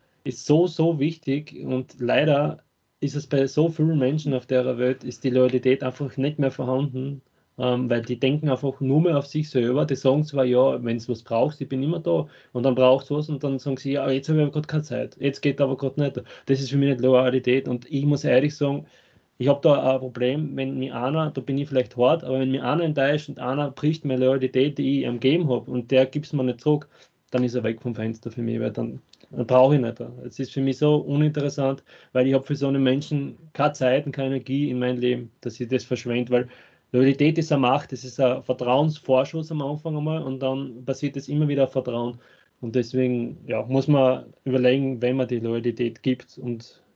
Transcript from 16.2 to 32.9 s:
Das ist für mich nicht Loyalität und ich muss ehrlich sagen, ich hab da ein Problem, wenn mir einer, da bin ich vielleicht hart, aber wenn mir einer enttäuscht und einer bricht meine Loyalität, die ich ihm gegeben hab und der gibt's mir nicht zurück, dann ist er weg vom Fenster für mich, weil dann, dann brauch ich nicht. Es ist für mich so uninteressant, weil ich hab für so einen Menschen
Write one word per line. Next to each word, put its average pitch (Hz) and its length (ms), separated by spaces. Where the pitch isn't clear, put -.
Das 135 140
ist 135 120
für 143 60
mich 139 120
nicht 123 120
Loyalität 127 680
und 123 220
ich 139 140
muss 143 200
ehrlich 143 300
sagen, 143 300
ich 123 100
hab 143 140
da 135 320
ein 131 60
Problem, 131 580
wenn 135 200
mir 131 240
einer, 151 300
da 139 80
bin 135 180
ich 143 120
vielleicht 131 260
hart, 123 300
aber 131 140
wenn 131 120
mir 131 140
einer 151 180
enttäuscht 147 460
und - 100
einer 135 320
bricht 156 320
meine 127 220
Loyalität, 131 520
die 139 220
ich 127 80
ihm 120 140
gegeben 151 280
hab 120 200
und 123 220
der 131 160
gibt's 147 260
mir 135 100
nicht 123 160
zurück, 151 300
dann 127 140
ist 120 100
er 117 80
weg 113 180
vom 120 140
Fenster 113 360
für 120 100
mich, 117 180
weil 113 120
dann, 120 300
dann 120 160
brauch 127 240
ich 147 80
nicht. 117 220
Es 123 140
ist 131 120
für 139 100
mich 135 160
so 151 200
uninteressant, 147 840
weil 127 160
ich 135 60
hab 131 140
für 143 80
so 131 120
einen 139 160
Menschen 139 540